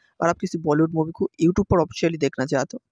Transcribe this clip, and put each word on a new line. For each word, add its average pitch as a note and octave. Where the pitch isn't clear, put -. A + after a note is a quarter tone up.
और E3
आप E3+
किसी F3+
बॉलीवुड D#3+
मूवी D#3+
को -
YouTube F#3
पर F#3+
ऑफिशियली E3
देखना C3+
चाहते C3+
हो, -